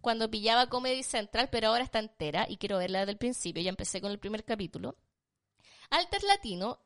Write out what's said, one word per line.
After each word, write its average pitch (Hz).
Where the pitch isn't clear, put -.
cuando 226
pillaba 226
Comedy 254
Central, 226
pero 220
ahora 240
está 226
entera 170
y 202
quiero 196
verla 185
desde 196
el 208
principio. 175
Ya 185
empecé 185
con 202
el 202
primer 214
capítulo. 196
Alter 359
Latino 240